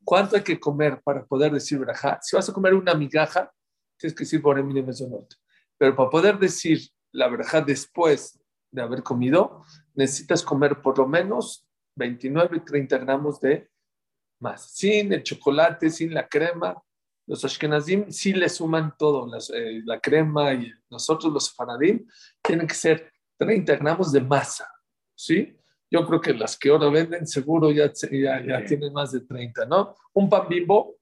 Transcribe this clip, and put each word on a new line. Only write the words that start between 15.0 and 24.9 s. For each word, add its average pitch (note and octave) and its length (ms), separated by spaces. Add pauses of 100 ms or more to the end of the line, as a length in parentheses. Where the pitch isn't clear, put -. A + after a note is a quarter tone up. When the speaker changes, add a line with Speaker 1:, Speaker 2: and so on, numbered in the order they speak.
Speaker 1:
el D#3 120
chocolate, D#3+ 680
sin E3 240
la D3 140
crema. E3+ 540 (460)
Los - 180
ashkenazim D#3 680
sí F#3+ 220
le F3+ 160
suman D#3+ 480
todo, C#3 300
las, A#2 240
eh, A2+ 340
la A2+ 140
crema D3 540
y A#2+ 180 (180)
nosotros D#3 420
los C#3+ 160
sefaradim, C3+ 580 (360)
tienen E3 260
que - 80
ser D#3+ 360 (260)
treinta F#3+ 380
gramos D#3 360
de C3+ 100
masa, C3 460 (480)